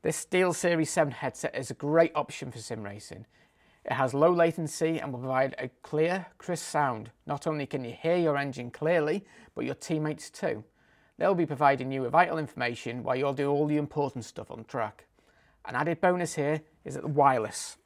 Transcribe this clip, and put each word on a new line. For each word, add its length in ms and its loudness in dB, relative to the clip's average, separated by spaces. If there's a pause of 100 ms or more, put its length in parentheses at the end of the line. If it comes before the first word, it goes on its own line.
This 240 -2
SteelSeries 640 2
seven 240 2
headset 420 -6
is 160 -6
a 40 -6
great 400 4
option 360 -4
for 80 -14
sim 240 -8
racing. 440 -12 (580)
It 80 -2
has 220 0
low 180 6
latency 680 2
and 140 -6
will 60 -8
provide 400 0
a 100 -6 (140)
clear, 420 0 (140)
crisp 260 -6
sound. 460 -2 (160)
Not 200 -4
only 200 -2
can 180 -6
you 80 -8
hear 240 0
your 220 2
engine 320 -6
clearly, 560 0 (280)
but 120 -4
your 80 -4
teammates 560 -4
too. 340 -4 (540)
They'll 160 4
be 100 2
providing 480 2
you 80 -2
with 120 -2
vital 260 4
information 640 -4
while 140 0
you'll 180 0
do 160 0
all 160 2
the 100 2
important 480 -2
stuff 260 -14
on 140 -12
track. 400 -6 (640)
An 80 -10
added 260 0
bonus 340 2
here 280 0 (240)
is 80 -8
that 80 -8
the 60 -4
wireless 760 2